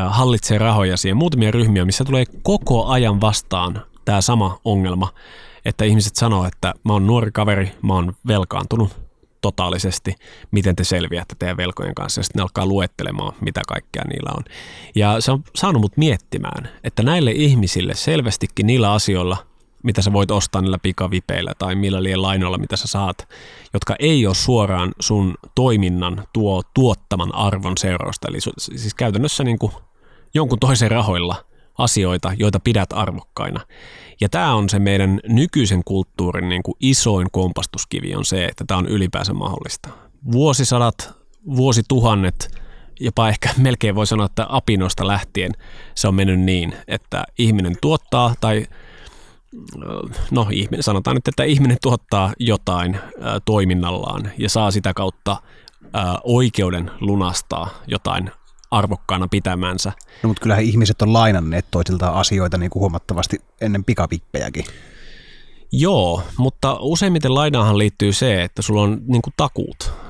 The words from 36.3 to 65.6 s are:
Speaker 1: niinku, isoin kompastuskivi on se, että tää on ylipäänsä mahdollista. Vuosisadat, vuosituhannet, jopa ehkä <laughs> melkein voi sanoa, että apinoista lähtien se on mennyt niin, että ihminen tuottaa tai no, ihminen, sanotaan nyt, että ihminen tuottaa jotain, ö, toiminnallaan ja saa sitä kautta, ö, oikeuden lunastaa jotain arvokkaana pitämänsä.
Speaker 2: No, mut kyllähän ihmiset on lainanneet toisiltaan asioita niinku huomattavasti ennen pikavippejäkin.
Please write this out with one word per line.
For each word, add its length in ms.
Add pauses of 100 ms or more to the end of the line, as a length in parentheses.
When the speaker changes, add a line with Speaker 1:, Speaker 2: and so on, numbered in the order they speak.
Speaker 1:
niinku, 320
isoin 520
kompastuskivi 840
on 100
se, 200
että 220
tää 100
on 100
ylipäänsä 480
mahdollista. 540 (440)
Vuosisadat, 840 (420)
vuosituhannet, 1040 (400)
jopa 280
ehkä 300
<laughs> 0
melkein 360
voi 120
sanoa, 200
että 220
apinoista 580
lähtien 460 (420)
se 140
on 60
mennyt 260
niin, 320 (160)
että 360 (140)
ihminen 420
tuottaa 600
tai 260 (1600)
no, 200
ihminen, 320
sanotaan 340
nyt, 120
että 160
ihminen 380
tuottaa 580
jotain, 540
ö, 60 (440)
toiminnallaan 920
ja 100
saa 220
sitä 240
kautta, 420 (460)
ö, 60 (360)
oikeuden 640 (100)
lunastaa 680 (180)
jotain 440 (400)
arvokkaana 580
pitämänsä. 640 (300)
Speaker 2:
No, 60
mut 120
kyllähän 240
ihmiset 380
on 100
lainanneet 580
toisiltaan 440
asioita 440
niinku 220
huomattavasti 580 (220)
ennen 240
pikavippejäkin. 800 (1080)